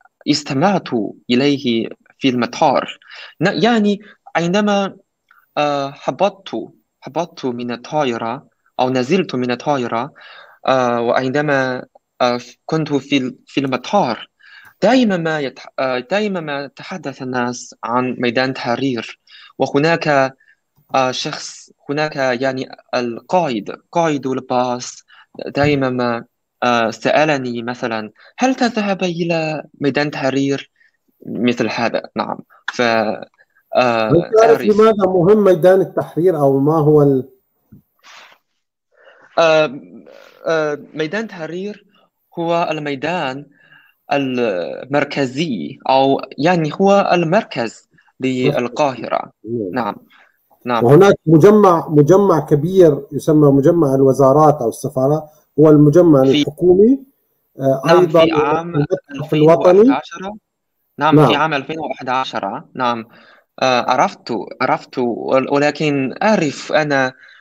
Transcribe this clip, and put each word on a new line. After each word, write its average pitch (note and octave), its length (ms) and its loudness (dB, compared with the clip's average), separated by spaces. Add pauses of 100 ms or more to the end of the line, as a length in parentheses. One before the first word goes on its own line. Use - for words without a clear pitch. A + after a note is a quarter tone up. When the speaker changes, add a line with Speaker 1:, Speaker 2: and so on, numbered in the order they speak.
(280)
Speaker 1:
استمعت D3+ 600 -2 (400)
إليه B2 600 0 (280)
في C3+ 120 0
المطار. A#2+ 680 0 (440)
ن-، E3+ 220 0
يعني، G#3 360 0 (360)
عندما، G3 600 0 (640)
آه، C#3+ 360 -2 (100)
هبطت، F#3 520 -4 (480)
هبطت D#3 420 -8
من A#2+ 260 -6
الطائرة A#2+ 760 -6 (320)
أو B2+ 100 0
نزلت C3 460 -2
من B2 160 -4
الطائرة، B2 640 -4 (540)
آه، B2 340 0
وعندما، C3 840 -2 (360)
آه، B2 180 0 (260)
كنت D#3 280 -4
في C#3 240 -2
ال-، B2+ 180 -4 (120)
في - 120 -6
المطار، C3 680 -4 (520)
دائما A3 360 2
ما D#3+ 220 -4
يتح-، C3 280 -10 (120)
آه، C3 200 -2
دائما F#3+ 400 -4
ما C#3+ 280 -8
تحدث D3+ 540 -14
الناس B2 640 -6
عن B2 360 -2
ميدان B2+ 340 -2
تحرير. A#2+ 640 -6 (380)
وهناك، C#3+ 760 0 (600)
آه، B2+ 160 0
شخص، - 600 -12 (180)
هناك، D3+ 260 -4
يعني، C3 540 -4 (260)
القائد، B2 760 -4 (200)
قائد D3+ 360 -2
الباص، B2+ 760 -4 (520)
دائما C#3 340 0
ما، A#2+ 360 -4 (380)
آه، A#2 280 0
سألني C3 720 -2
مثلا: A2+ 480 -8 (260)
"هل C4 180 0
تذهب G3+ 480 -4
إلى E3 600 -4 (180)
ميدان C#3+ 300 -2
تحرير؟" C#3 600 -4 (540)
مثل A#2+ 440 -2
هذا. A2 320 -4 (140)
نعم. - 240 -6 (340)
ف، - 80 -4
آه، A2+ 1300 -2
Speaker 2:
هل F3 220 2 (100)
تعرف - 20 8
Speaker 1:
أعرف. A3+ 180 4
Speaker 2:
لماذا G#3 460 2
مهم F#3+ 360 4
ميدان F#3 380 4
التحرير D#3+ 560 -2
أو C#3 220 2
ما D3+ 180 2
هو D3+ 260 4
ال-، C3+ 260 2 (2000)
Speaker 1:
آه، D#3 400 2 (640)
آه، D#3 320 -2 (160)
ميدان F3 340 -6
تحرير F#3 580 -12 (540)
هو E3+ 320 -2
الميدان D3 720 -6 (640)
المركزي، B2+ 1700 -4 (100)
أو C3+ 320 2 (160)
يعني D#3+ 340 0 (100)
هو G3 320 4
المركز E3+ 760 -2 (300)
للقاهرة. B2+ 1120 -2 (420)
Speaker 2:
نعم. - 0 -
Speaker 1:
نعم، A2 220 -4 (720)
نعم. A#2+ 180 0
Speaker 2:
وهناك F3 320 8 (100)
مجمع، F3 640 6
مجمع E3 500 4
كبير D#3 720 2
يسمى D3+ 400 2
مجمع D#3 440 4
الوزارات C#3 640 4
أو A2+ 80 -2
السفارة، C#3 600 -4 (300)
هو D#3 100 8
المجمع D3+ 540 6
Speaker 1:
في C#3+ 180 4
Speaker 2:
الحكومي. F#3 580 2 (600)
آه، C3+ 280 0
Speaker 1:
نعم، E3+ 120 6
Speaker 2:
أيضا E3 260 4
Speaker 1:
في - 60 0
عام D#3+ 440 -2
Speaker 2:
المتحف D3 580 -4
الوطني. E3 380 4
Speaker 1:
ألفين G#3+ 200 6
وأحد - 100 -2
عشر. F#3 300 -14 (640)
نعم، D3 180 2
Speaker 2:
نعم. D3 120 6
Speaker 1:
في C#3+ 80 2
عام D#3 180 -2
ألفين C#3+ 260 -6
وأحد C3 300 -10
عشر. B2+ 540 -6 (120)
نعم. A#2+ 300 -4 (540)
آه، B2+ 320 0
عرفت، C#3 420 -2 (280)
عرفت، - 360 -4
ول-، B2 520 -2
ولكن C#3+ 640 -2 (100)
أعرف F#3 480 -2
أن C#3 400 0 (300)